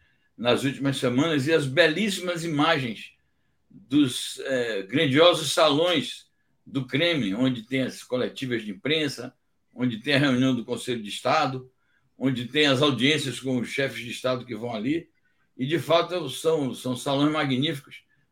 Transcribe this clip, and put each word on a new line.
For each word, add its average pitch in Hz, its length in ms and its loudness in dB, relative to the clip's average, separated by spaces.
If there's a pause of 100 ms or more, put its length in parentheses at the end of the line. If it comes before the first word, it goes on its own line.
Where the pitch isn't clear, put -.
(380)
nas 113 260 2
últimas 135 340 -2
semanas, 139 500 2
e 160 40 2
as 156 140 4
belíssimas 170 800 2
imagens 147 680 0 (560)
dos, - 760 0
é, 117 380 -2
grandiosos 151 680 4
salões 156 760 2 (380)
do 131 200 -6
Kremlin, 143 480 0
onde 123 300 0
tem 131 180 -4
as - 220 -8
coletivas 123 580 -4
de 104 100 -10
imprensa, 131 640 -4 (400)
onde 120 260 -2
tem 143 140 -2
a 135 60 4
reunião 131 360 2
do 113 80 -4
Conselho 117 380 -6
de 104 80 -12
Estado, 131 600 -2 (480)
onde 123 300 -2
tem 151 200 2
as 135 140 2
audiências 139 580 0
com 127 180 -2
os 110 100 -4
chefes 127 380 -4
de 117 60 -10
Estado 127 340 -4
que 123 100 -10
vão 117 180 -6
ali, 135 360 -4 (480)
e, 127 80 -4
de 156 120 0
fato, 165 520 0
são, 143 440 0
são 127 220 -6
salões 143 360 0
magníficos. 143 720 -2 (280)